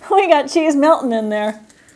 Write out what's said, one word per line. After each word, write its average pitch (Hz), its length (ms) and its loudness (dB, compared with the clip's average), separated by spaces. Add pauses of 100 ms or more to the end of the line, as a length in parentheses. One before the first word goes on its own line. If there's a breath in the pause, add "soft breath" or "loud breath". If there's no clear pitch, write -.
We 392 180 2
got 294 220 2
cheese 311 260 0
melting 285 360 0
in 220 180 -4
there. 214 320 -6 (340 soft breath)